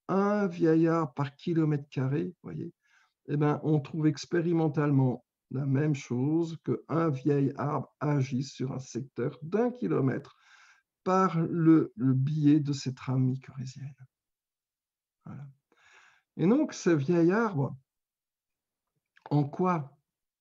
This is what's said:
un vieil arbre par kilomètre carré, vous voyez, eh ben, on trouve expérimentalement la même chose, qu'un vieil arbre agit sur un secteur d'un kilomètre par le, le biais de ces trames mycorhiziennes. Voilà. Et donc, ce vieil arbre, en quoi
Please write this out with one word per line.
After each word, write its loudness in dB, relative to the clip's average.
un 0
vieil 4
arbre 0
par -4
kilomètre 0
carré, -2
vous -10
voyez, -10
eh -2
ben, 2
on 2
trouve -4
expérimentalement 0
la -6
même 0
chose, -2
qu'un -2
vieil 0
arbre -4
agit -2
sur -8
un -8
secteur -8
d'un 0
kilomètre -2
par 2
le, 4
le 2
biais 4
de -2
ces -6
trames -2
mycorhiziennes. -8
Voilà. -16
Et 0
donc, 2
ce -2
vieil 4
arbre, -2
en 2
quoi -2